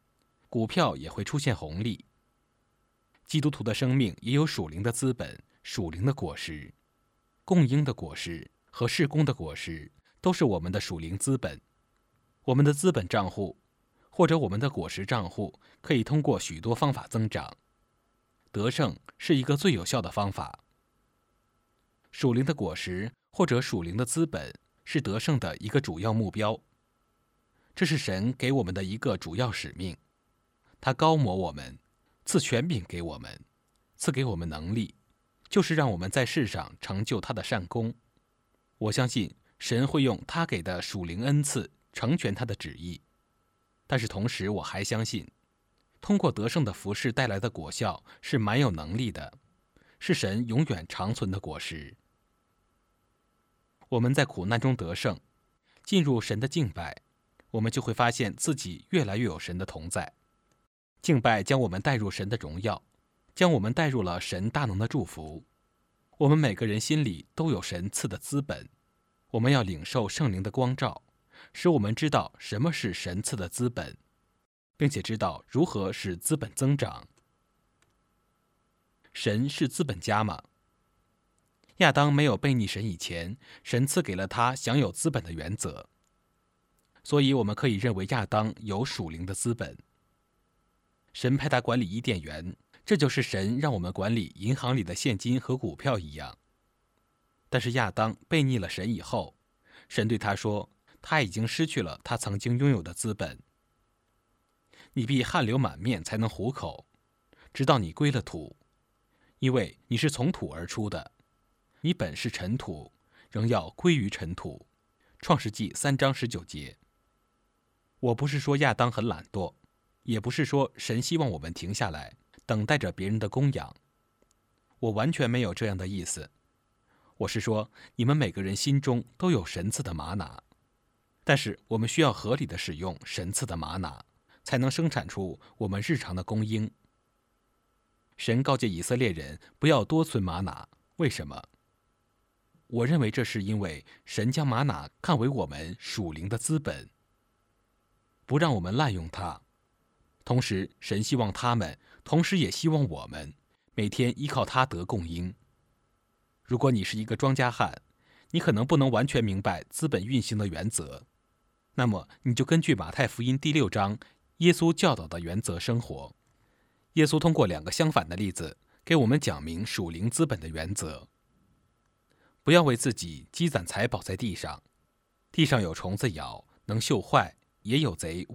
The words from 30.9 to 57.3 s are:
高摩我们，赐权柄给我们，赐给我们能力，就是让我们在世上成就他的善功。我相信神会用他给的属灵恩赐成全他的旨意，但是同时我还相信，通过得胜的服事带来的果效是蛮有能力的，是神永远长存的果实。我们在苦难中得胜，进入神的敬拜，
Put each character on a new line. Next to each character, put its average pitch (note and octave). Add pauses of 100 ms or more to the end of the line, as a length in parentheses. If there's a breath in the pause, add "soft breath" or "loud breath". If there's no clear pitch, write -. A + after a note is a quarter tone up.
高 D#3+
摩 G2+
我 F#2
们， - (460)
赐 -
权 C3
柄 A#2
给 E2+
我 D#2
们， - (540)
赐 -
给 C3+
我 A2
们 E2
能 D#2
力， A2 (540)
就 G3+
是 E3
让 C#3
我 F2+
们 F2+
在 C3
世 B2+
上 -
成 G2
就 A2
他 -
的 F#2+
善 F2+
功。 A#2 (840)
我 G#2+
相 B2+
信 G#2+ (240)
神 B2+
会 C#3
用 A#2+
他 E3
给 F2+
的 F2
属 F#2
灵 F2
恩 C#3+
赐 C3 (220)
成 C#3
全 G#2+
他 B2
的 G#2
旨 -
意， F2 (840)
但 C3+
是 A2+
同 G2
时 F#2+
我 G2+
还 G2
相 A2+
信， - (720)
通 G3+
过 E3
得 G#2+
胜 D3+
的 G#2
服 G2
事 A#2
带 C3
来 G2
的 A2+
果 D#2
效 F#2 (180 loud breath)
是 -
蛮 G#2+
有 B2+
能 D#2+
力 A#2+
的， - (600 soft breath)
是 -
神 A2+
永 A#2+
远 F2
长 G2+
存 G2+
的 G2
果 D2
实。 D2+ (1900)
我 A#2+
们 B2
在 C#3
苦 F#2
难 A#2
中 C3
得 E2+
胜， G2 (640 soft breath)
进 F#3
入 C3
神 G#2+
的 C3
敬 C#3
拜， D#2+ (480)